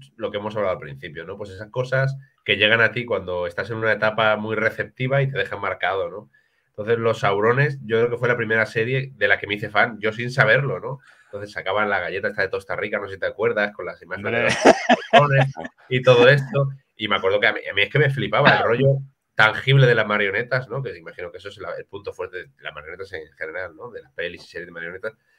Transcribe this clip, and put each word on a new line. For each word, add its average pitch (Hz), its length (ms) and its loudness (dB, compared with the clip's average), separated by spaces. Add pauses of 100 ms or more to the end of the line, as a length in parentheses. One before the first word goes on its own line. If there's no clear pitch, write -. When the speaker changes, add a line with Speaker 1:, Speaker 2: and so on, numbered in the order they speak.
(160)
Speaker 1:
lo 104 140 -6
que 104 80 -4
hemos 104 180 -6
hablado 98 180 0
al 76 60 -8
principio, 76 440 -14
¿no? 90 120 -12
Pues 101 140 -12
esas 95 200 -16
cosas 135 460 -2 (280)
que 104 120 2
llegan 107 240 4
a 113 120 4
ti 123 120 -4
cuando 90 420 -4
estás 98 240 -6
en 113 60 -6
una 110 160 0
etapa 107 440 2
muy 107 200 -4
receptiva 127 640 -2
y 135 80 0
te 117 80 -6
dejan 101 220 -4
marcado, 92 500 -2
¿no? 104 200 -14 (400)
Entonces, 110 280 -2
Los 113 220 0
Saurones, 120 640 2
yo 110 140 0
creo 120 120 2
que 120 80 -4
fue 120 100 0
la 120 80 2
primera 110 300 0
serie 113 480 -2
de 104 140 0
la 98 100 2
que - 80 -10
me 101 80 -4
hice 104 160 -4
fan, 104 280 2
yo 107 140 -2
sin 120 180 -6
saberlo, 117 500 4
¿no? 131 180 -10 (280)
Entonces 104 260 -12
sacaban 101 360 -2
la 98 120 0
galleta 92 280 -4
esta 104 140 -4
de 95 80 -2
Costa 95 260 -6
Rica, 104 220 -4
no 101 100 -8
sé 98 60 -14
si 90 60 -14
te 95 60 -2
acuerdas, 104 460 -2
con 90 140 -12
las 82 160 -12
imágenes 92 240 -10
Speaker 2:
Hombre. 117 140 -2
Speaker 1:
de 120 40 0
los - 100 0 (560)
saurones 139 420 6 (360)
y 127 140 -2
todo 123 260 8
esto. 139 400 0 (280)
Y 107 120 -4
me 98 80 2
acuerdo 98 240 2
que 110 60 4
a 104 60 4
mí, - 80 -6 (100)
a 90 40 -8
mí 101 80 2
es 101 80 0
que - 80 0
me 143 120 2
flipaba 120 480 2
el - 60 0
rollo 135 340 2 (360)
tangible 127 520 4
de 120 80 6
las 110 120 2
marionetas, 107 640 -2
¿no? 135 140 -6
Que 95 160 -10
imagino 85 320 -14
que 90 80 -16
eso 98 100 -16
es 101 100 -16
la, 87 200 -10
el - 80 -14
punto 98 260 -12
fuerte 90 320 -10
de 73 60 -20 (120)
las 78 120 -12
marionetas 82 400 -14
en 78 180 -12
general, 82 440 -10
¿no? - 140 -16
De 90 120 -16
las - 100 -20
pelis 85 320 -10
y - 20 -20
series 87 200 -14
de 85 60 -18
marionetas. 87 420 -10 (240)